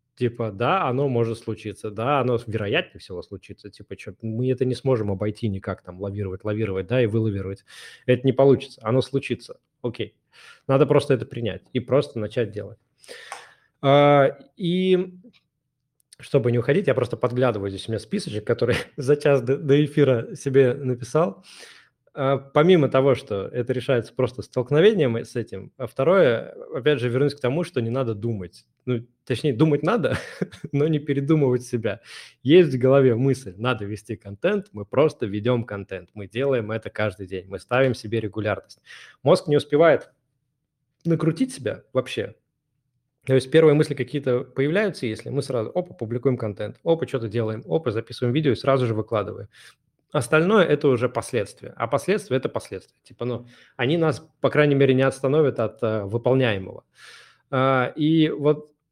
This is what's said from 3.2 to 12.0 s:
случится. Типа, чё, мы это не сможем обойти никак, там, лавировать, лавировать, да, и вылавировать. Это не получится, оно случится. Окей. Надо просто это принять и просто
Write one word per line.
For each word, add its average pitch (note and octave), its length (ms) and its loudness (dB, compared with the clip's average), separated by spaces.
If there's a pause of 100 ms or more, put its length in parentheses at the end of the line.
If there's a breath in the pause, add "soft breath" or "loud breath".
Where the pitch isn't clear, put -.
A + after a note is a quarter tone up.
случится. - 480 -16
Типа, - 240 -18
чё, - 260 -16
мы A2+ 300 -2
это B2+ 140 0
не B2+ 100 -2
сможем A2 360 0
обойти G#2 380 -4
никак, F#2+ 320 -6
там, F2+ 200 -16
лавировать, G2 420 -8
лавировать, G#2 440 -4
да, B2+ 140 2
и A#2 60 2
вылавировать. G2+ 580 -4 (420 loud breath)
Это B2+ 200 2
не B2+ 60 4
получится, C3+ 500 2
оно A#2+ 180 2
случится. - 580 -6 (240)
Окей. A#2 320 -8 (520 loud breath)
Надо C#3 200 4
просто C#3+ 260 4
это A#2 120 -2
принять A2 380 -6 (100)
и B2 60 0
просто B2 400 -2